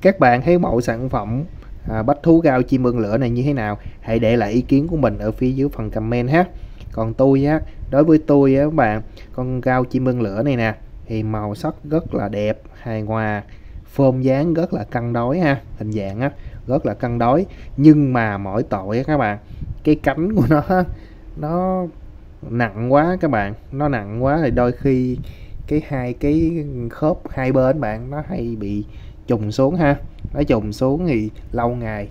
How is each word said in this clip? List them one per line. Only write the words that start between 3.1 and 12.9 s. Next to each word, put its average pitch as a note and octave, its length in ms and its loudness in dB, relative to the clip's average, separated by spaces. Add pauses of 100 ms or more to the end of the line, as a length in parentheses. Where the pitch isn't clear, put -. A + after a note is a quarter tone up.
này C3 120 2
như A#2+ 140 0
thế C#3+ 100 2
nào? G#2 240 -2 (240)
Hãy A2+ 180 0
để A#2 180 4
lại G#2 140 0
ý B2 100 2
kiến C#3 260 2
của E3 100 -2
mình A2+ 200 2
ở G#2 140 -2
phía B2+ 200 0
dưới C3+ 180 0
phần G#2+ 220 -6
comment A#2+ 380 -2
ha. E3+ 160 4 (460)
Còn A2+ 220 -4
tôi C3+ 320 4
á, D3+ 160 2 (300)
đối C#3 120 6
với D#3 240 6
tôi C#3 280 6
á C#3 80 4
các D3+ 100 0
bạn, A2 280 2 (320)
con B2+ 280 -4
gao B2+ 240 2
chim B2+ 200 -2
ưng B2 160 0
lửa G#2+ 220 -2
này C#3 120 0
nè, A2+ 200 0 (320)
thì A2 160 -4
màu G#2+ 320 -4
sắc D#3 280 -6
rất D3+ 300 -2
là G2+ 160 -2
đẹp, G#2 320 -2 (200)
hài A2 200 -6